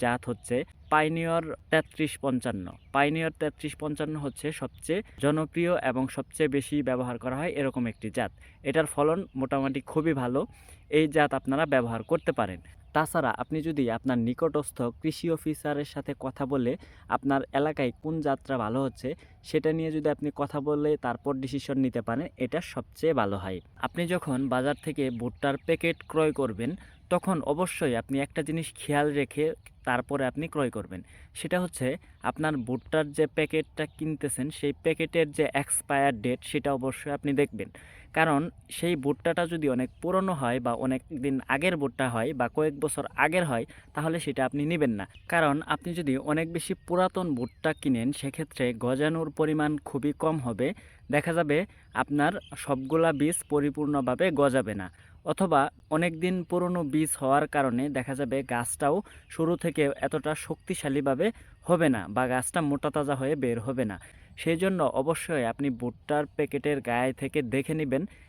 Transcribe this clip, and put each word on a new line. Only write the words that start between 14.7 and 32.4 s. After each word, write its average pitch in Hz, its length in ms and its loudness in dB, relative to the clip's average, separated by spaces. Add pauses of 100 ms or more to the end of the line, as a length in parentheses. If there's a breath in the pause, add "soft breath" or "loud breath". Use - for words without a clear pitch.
কৃষি 151 480 -2
অফিসারের 151 540 -2
সাথে 139 360 -8
কথা 131 260 -4
বলে 127 300 0 (320 loud breath)
আপনার 139 320 0 (120)
এলাকায় 139 400 0 (100)
কোন 160 180 -4
জাতটা 139 380 -2
ভালো 117 240 0
হচ্ছে 131 320 -4 (280 soft breath)
সেটা 156 300 0
নিয়ে 160 200 -2
যদি 156 160 0
আপনি 147 260 0
কথা 147 260 -2
বলে 147 360 2
তারপর 131 400 -2
ডিসিশন 135 420 -4
নিতে 123 240 2
পারেন, 117 340 -2
এটা 131 240 -2
সবচেয়ে - 540 -2
ভালো 101 240 2
হয়। 92 220 -6 (160)
আপনি 170 300 -2
যখন 139 420 0
বাজার 127 260 2 (100)
থেকে 139 260 -2
ভুট্টার 123 460 -2
প্যাকেট 165 400 0 (120)
ক্রয় 156 240 2
করবেন, 123 440 -2 (340 loud breath)
তখন 175 320 2
অবশ্যই 147 540 0
আপনি 135 240 -2
একটা 135 220 -4
জিনিস 160 320 -4
খেয়াল 147 380 2
রেখে 143 420 0 (300)
তারপরে 131 420 0
আপনি 147 220 -4
ক্রয় 139 220 0
করবেন, 92 340 -8 (300 loud breath)
সেটা 180 260 -2
হচ্ছে 151 360 -2 (260 soft breath)
আপনার 151 340 0